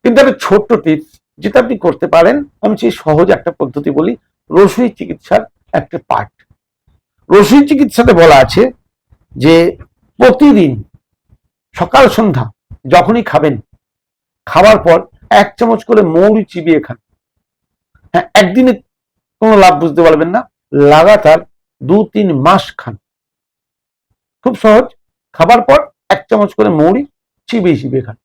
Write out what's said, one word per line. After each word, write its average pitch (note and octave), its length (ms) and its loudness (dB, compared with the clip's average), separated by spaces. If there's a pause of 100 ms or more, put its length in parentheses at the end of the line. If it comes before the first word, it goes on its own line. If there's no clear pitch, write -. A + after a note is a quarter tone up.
কিন্তু A#3+ 140 0
একটা C4 240 0
ছোট্ট G3+ 260 -2 (140)
টিপস D#3 260 -4 (300)
যেটা F#3 200 -4
আপনি A#3 180 -4
করতে E3+ 300 -4
পারেন, E3+ 280 0 (260)
আমি G#3+ 200 -4
সেই A#3 120 -2 (100)
সহজ D#3+ 260 0
একটা - 300 -4
পদ্ধতি C#3+ 320 -8
বলি, D#3 220 -4 (360)
রসুই G3+ 480 0
চিকিৎসার - 440 -6 (320)
একটা - 240 -8 (100)
পার্ট। - 260 -6 (960)
রসুই G#3 380 4
চিকিৎসাতে C4 460 0
বলা E3 300 4
আছে F3 200 0 (680)
যে D#3+ 220 0 (640)
প্রতিদিন B3 520 2 (1040)
সকাল B3+ 340 0
সন্ধ্যা F3 360 -2 (480)
যখনই G#3+ 300 2
খাবেন, D3+ 320 -2 (920)
খাওয়ার G3+ 360 2
পর E3+ 160 2 (320)
এক G3+ 160 2 (100)
চামচ A#3 320 -2
করে A3 120 2 (140)
মৌরি G3+ 360 2
চিবিয়ে E3 340 -2
খান। A#2 120 -16 (1160)
হ্যাঁ, - 120 -2 (160)
একদিনে A3 320 0 (680)
কোনো A3 120 2 (100)
লাভ F3+ 160 6
বুঝতে D#3+ 240 -2
পারবেন D#3+ 320 2
না, B3 60 -2 (500)
লাগাতার D#3+ 480 4 (420)
দু D3 160 -2 (160)
তিন G#3 140 -2 (180)
মাস F#3+ 200 0 (140)
খান। A2 160 -16 (1500)
খুব B3+ 80 -2 (100)
সহজ, A3 220 4 (520)
খাবার A#3 300 2
পর C4+ 120 4 (340)
এক - 160 -4
চামচ G#3 280 -2
করে G#3+ 120 0 (100)
মৌরি F#3+ 240 0 (460)
চিবিয়ে F3+ 300 -2
চিবিয়ে B2+ 260 -6
খান। A2 180 -18